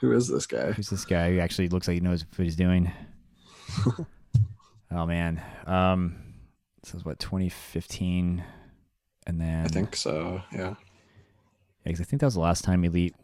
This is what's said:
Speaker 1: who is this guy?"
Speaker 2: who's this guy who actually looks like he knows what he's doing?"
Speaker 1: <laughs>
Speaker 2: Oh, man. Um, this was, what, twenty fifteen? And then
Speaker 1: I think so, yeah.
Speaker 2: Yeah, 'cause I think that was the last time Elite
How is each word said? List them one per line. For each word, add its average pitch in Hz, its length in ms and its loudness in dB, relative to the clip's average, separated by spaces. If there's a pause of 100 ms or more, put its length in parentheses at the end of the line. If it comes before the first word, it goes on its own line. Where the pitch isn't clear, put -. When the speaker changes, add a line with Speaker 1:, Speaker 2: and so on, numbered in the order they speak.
Speaker 1:
who 127 120 4
is 123 160 4
this - 180 -2
guy?" 67 260 -2
Speaker 2:
who's 104 180 -6
this 98 140 -4
guy 87 280 2
who 92 60 4
actually 87 300 0
looks 90 200 -2
like 87 60 0
he 87 60 0
knows 87 240 0 (120)
what 92 80 0
he's 82 120 0
doing?" 90 340 4 (760)
Speaker 1:
<laughs> - 380 -2 (840)
Speaker 2:
Oh, 85 160 0
man. 85 340 0 (260)
Um, 92 500 2 (680)
this - 120 -16
was, 85 100 -10
what, 80 140 -8
twenty 92 300 -2
fifteen? 87 960 -2 (840)
And 85 140 -4
then 82 240 0
Speaker 1:
I 82 40 0
think 90 280 -2
so, 90 460 -4 (100)
yeah. 95 220 -6 (1080)
Speaker 2:
Yeah, 80 80 -4
'cause 85 80 -4
I 87 40 -2
think 143 160 -2
that 151 60 4
was 127 80 2
the 90 60 0
last 85 220 2
time 90 220 4
Elite 87 400 2